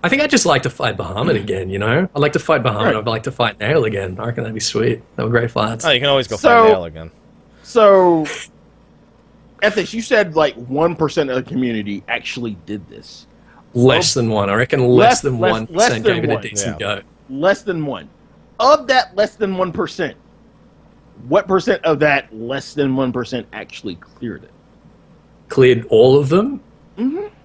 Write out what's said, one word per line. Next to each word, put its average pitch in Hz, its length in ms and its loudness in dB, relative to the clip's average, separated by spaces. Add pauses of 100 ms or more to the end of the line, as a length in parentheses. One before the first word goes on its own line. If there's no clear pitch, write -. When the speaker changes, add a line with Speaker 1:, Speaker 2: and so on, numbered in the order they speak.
Speaker 1:
I 180 40 2
think 277 120 2
I'd 302 80 0
just 240 160 2
like - 180 2
to - 60 -2
fight 110 280 -4
Bahamut 101 380 -2
again, 95 340 -4
you 98 100 -4
know? 127 360 0
I'd 143 60 -2
like 147 120 0
to 160 60 0
fight 151 240 0
Bahamut. 110 220 -2
Speaker 2:
Right. 127 100 2
Speaker 1:
I'd 110 120 -4
like 110 160 -4
to 131 80 -8
fight 113 280 -2
Nail 127 260 0
again. 98 340 -6
I 110 80 -8
reckon 117 160 -6
that'd 110 100 -8
be 110 80 -8
sweet. 113 400 -2 (160)
They 120 60 -4
were 110 60 -2
great 117 220 0
fights. 113 340 -4
Speaker 3:
Oh, 156 60 2
you 123 100 2
can 143 80 0
always 135 180 0
go 110 100 -6
Speaker 2:
So, - 120 2
Speaker 3:
fight 233 240 6
Nail 92 120 0
again. 80 260 -14 (520)
Speaker 2:
so, 190 600 6 (1400)
Ethics, 208 320 0
you 226 80 -6
said, 208 340 0
like, 151 200 2
one 139 400 -2
percent 147 340 0
of 127 80 -2
the 127 60 -4
community 113 680 -4
actually 117 560 -6
did 101 240 -10
this. - 380 -20 (460)
Speaker 1:
Less 123 420 4
Speaker 2:
Of 123 80 0
Speaker 1:
than 113 80 0
one. 101 180 0
I 101 60 0
reckon 127 320 2
Speaker 2:
less, 123 220 8
Speaker 1:
less 247 120 2
than 127 180 -2
Speaker 2:
less, 110 120 2
Speaker 1:
one 110 160 -2
percent 165 120 -8
Speaker 2:
less 226 140 4
than 110 100 -4
Speaker 1:
gave 208 220 0
it - 40 -2
a - 40 0
Speaker 2:
one. 104 100 -4
Speaker 1:
decent 101 380 -6
Speaker 3:
Yeah. 101 160 -4
Speaker 1:
go. - 40 -12 (280)
Speaker 2:
Less 160 340 0
than 170 220 -4
one. 95 240 -8 (500)
Of 277 280 4
that 262 280 0
less 208 200 0
than 190 220 -4
one 185 140 -2
percent, 160 440 -6 (1120)
what 180 200 2
percent 190 380 0
of 156 140 2
that 143 360 2
less 123 400 -8
than 139 200 0
one 131 180 0
percent 120 400 -6
actually 101 420 -12
cleared - 480 -14
it? - 80 -20 (960)
Speaker 1:
Cleared 123 420 -2
all 127 300 4
of 139 100 -2
them? 220 300 -2 (400)
Speaker 2:
Mm-hmm. 311 280 -4 (180)